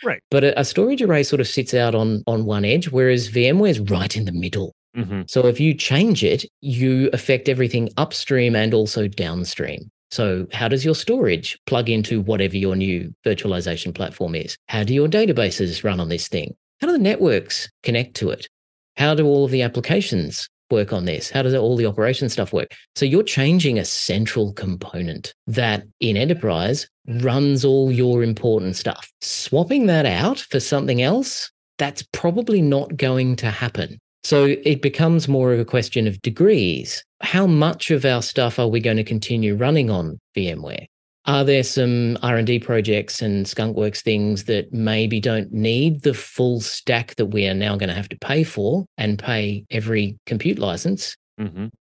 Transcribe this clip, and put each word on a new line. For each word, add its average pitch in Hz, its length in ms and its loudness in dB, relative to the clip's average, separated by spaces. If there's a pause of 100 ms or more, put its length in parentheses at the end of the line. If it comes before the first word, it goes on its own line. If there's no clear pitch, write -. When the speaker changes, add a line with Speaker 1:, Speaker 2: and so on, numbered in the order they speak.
Speaker 1:
Right. - 240 -4
Speaker 2:
But 139 140 4
a, 143 160 4
a 139 40 4
storage 247 380 0
array 165 220 4
sort 139 180 0
of 120 60 0
sits - 260 -4
out 120 220 2
on, 110 320 0
on 113 180 0
one 104 180 0
edge, 151 280 2
whereas 127 360 2
V 120 200 2
M 151 100 4
ware 208 140 4
is 113 80 0
right 98 360 0
in 107 100 -2
the 95 60 -4
middle. 87 420 -4 (220)
Speaker 1:
Mm-hmm. 98 320 -4
Speaker 2:
So 127 200 2
if 120 120 2
you 156 140 4
change 156 500 2
it, - 220 2 (160)
you 131 520 2
affect 127 360 0
everything 123 480 0
upstream 127 580 0
and 110 180 2
also 107 340 0
downstream. 82 840 -6 (220)
So 92 400 -2
how 117 160 -2
does 131 160 0
your 156 120 2
storage 123 680 0
plug 120 240 0
into 110 320 0
whatever 98 360 0
your 95 180 0
new 92 380 -2 (120)
virtualization 90 720 -4
platform 85 400 -6
is? - 220 -8 (100)
How 107 160 -2
do 107 100 0
your 143 140 4
databases 120 760 0
run 95 160 0
on 82 100 -2
this 85 180 -4
thing? - 260 -6 (280)
How 285 60 -2
do 359 60 2
the 320 60 2
networks 185 720 0 (140)
connect 120 320 -2
to 101 140 -2
it? - 180 -8 (500)
How 151 180 4
do 151 100 4
all 143 200 4
of 127 60 0
the 131 100 2
applications 120 880 -2 (200)
work 104 220 2
on 92 140 -2
this? 78 240 -4
How 135 120 0
does 127 120 2
all 123 240 2
the 117 80 2
operation 113 420 0
stuff 107 240 -4
work? - 220 -2 (220)
So - 100 0
you're 156 180 4
changing 147 560 2
a 92 60 -2
central 104 680 -2
component 90 800 -8 (140)
that 110 380 -2 (140)
in 110 180 0
enterprise 117 720 0 (200)
runs 127 560 2
all 135 280 4
your 123 320 4
important 110 520 0
stuff. - 360 -8 (100)
Swapping 175 680 0
that 160 180 4
out 127 340 0
for - 200 -2
something 135 420 0
else, 220 480 0 (280)
that's 143 340 -6
probably 208 500 0
not 143 360 0
going 127 400 0
to 117 120 -2
happen. 104 480 -6 (260)
So 143 400 4
it 147 180 2
becomes 165 460 2
more 131 240 4
of 120 80 2
a 117 60 0
question 117 400 0
of 98 160 -2
degrees. 113 840 0 (180)
How 190 260 2
much 165 440 2
of 139 140 2
our 123 160 2
stuff 120 380 -2
are 120 80 2
we 113 120 2
going 113 180 0
to 110 60 0
continue 110 520 -2
running 127 340 2
on 87 300 -2 (160)
V 92 140 -2
M 80 120 -8
ware? 69 240 -12 (400)
Are 139 180 2
there 135 200 4
some 120 600 0
R 120 140 0
and 113 100 0
D 120 120 2
projects 107 600 -2
and 101 240 0
Skunkworks 107 560 -4
things 104 440 0
that 107 280 -4
maybe 110 460 0
don't 110 320 -2
need 123 500 0
the 139 140 2
full 123 460 -2
stack - 540 -4
that 110 120 0
we 101 200 0
are 95 60 0
now 101 220 -2
gonna 98 180 -2
have 98 160 -6
to - 80 -14
pay 156 260 0
for 107 420 -2 (120)
and 104 220 -2
pay 104 500 -4
every 107 560 -2
compute 110 320 -2
license? 104 580 -4 (240)
Speaker 1:
Mm-hmm. 98 280 -8 (240)